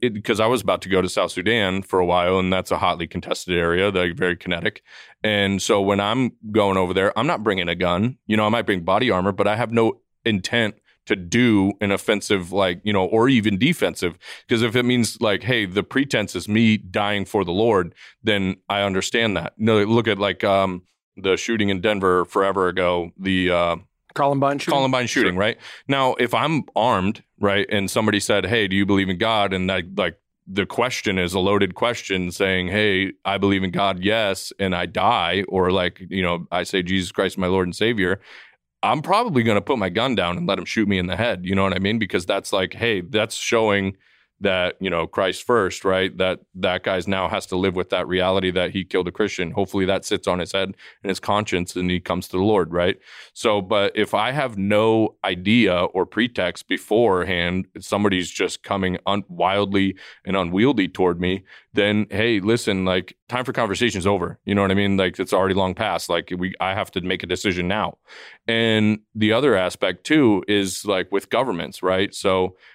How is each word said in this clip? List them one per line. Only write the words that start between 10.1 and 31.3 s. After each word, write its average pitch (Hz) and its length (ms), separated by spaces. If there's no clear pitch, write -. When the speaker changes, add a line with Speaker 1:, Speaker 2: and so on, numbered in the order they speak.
Speaker 1:
intent 107 480
to 107 100
do 101 640
an 101 100
offensive, 98 640
like, 90 320
you 104 80
know, 95 140
or 113 240
even 107 280
defensive. 92 600
'Cause 117 140
if 117 140
it 123 80
means, 120 380
like, 101 200
hey, 113 220
the 92 180
pretense 131 540
is 87 120
me 110 280
dying 101 480
for 101 200
the 87 80
Lord, 98 420
then 98 340
I 101 140
understand 98 560
that. - 180
No, 110 280
look 113 240
at, 98 100
like, 98 260
um, 95 380
the 92 200
shooting 104 340
in 95 100
Denver 95 460
forever 98 420
ago, 87 500
the, 92 320
uh, 85 260
Speaker 2:
Columbine 139 460
shooting? 147 160
Speaker 1:
Columbine 131 320
shooting, 98 260
Speaker 2:
Sure. 92 60
Speaker 1:
right? 110 160
Now, 135 320
if 120 140
I'm 139 280
armed, 104 460
right, 101 280
and 98 220
somebody 107 300
said, 98 260
"Hey, 110 220
do 95 80
you 98 100
believe 98 220
in 92 100
God?" 104 340
And 92 200
I, 92 100
like, 90 200
the 95 200
question 117 520
is 90 160